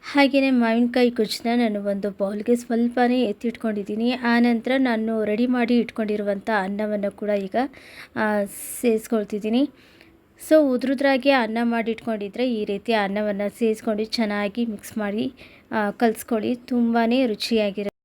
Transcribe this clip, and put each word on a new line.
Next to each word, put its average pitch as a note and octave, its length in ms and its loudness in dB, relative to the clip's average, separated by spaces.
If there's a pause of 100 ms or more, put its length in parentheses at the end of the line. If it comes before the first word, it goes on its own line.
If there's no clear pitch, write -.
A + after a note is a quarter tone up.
(140)
ಹಾಗೆಯೇ C#4 380 4
ಮಾವಿನಕಾಯಿ A#3+ 580 4
ಗೊಜ್ಜನ್ನ A#3 520 0
ನಾನು G#3 220 0
ಒಂದು G3+ 280 -2
ಬೌಲ್ಗೆ G#3 440 0
ಸ್ವಲ್ಪನೇ A#3+ 640 0
ಎತ್ತಿಟ್ಕೊಂಡಿದ್ದೀನಿ. G#3+ 880 -2
ಆನಂತರ A#3+ 680 2
ನಾನು A3+ 460 0
ರೆಡಿ G#3+ 240 0
ಮಾಡಿ A#3+ 320 2
ಇಟ್ಕೊಂಡಿರುವಂಥ G#3 760 -2
ಅನ್ನವನ್ನು G3+ 540 -2
ಕೂಡ G#3 180 -6
ಈಗ, G3+ 260 -2 (600)
ಆ, G#3+ 300 0 (360)
ಸೇರಿಸ್ಕೊಳ್ತಿದ್ದೀನಿ. A3 880 0 (800)
So D#4 240 8
ಉದುರುದ್ರಾಗೆ C4+ 580 2
ಅನ್ನ A3+ 320 2
ಮಾಡಿ A#3 280 0
ಇಟ್ಕೊಂಡಿದ್ರೆ A3 600 -4
ಈ G#3+ 120 -2
ರೀತಿ G3+ 280 -2
ಅನ್ನವನ್ನು G3+ 680 -2
ಸೇರಿಸ್ಕೊಂಡು A3 460 0
ಚೆನ್ನಾಗಿ G#3 600 -2
ಮಿಕ್ಸ್ A3 320 -10
ಮಾಡಿ, G#3+ 360 -4 (380)
ಆ, G#3 200 -2
ಕಲಿಸ್ಕೊಳ್ಳಿ. A3+ 640 -2
ತುಂಬಾ A#3 500 0 (200)
ರುಚಿಯಾಗಿರುತ್ತೆ. G#3 800 -2